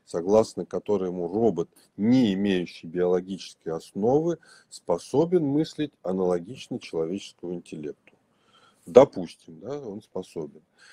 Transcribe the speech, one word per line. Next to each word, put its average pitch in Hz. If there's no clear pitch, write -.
согласно 101
которому 92
робот, 98
не 240
имеющий 190
биологической 90
основы, 131
способен 156
мыслить 147
аналогично 92
человеческому 87
интеллекту. 76
Допустим, 87
да, 139
он 110
способен. -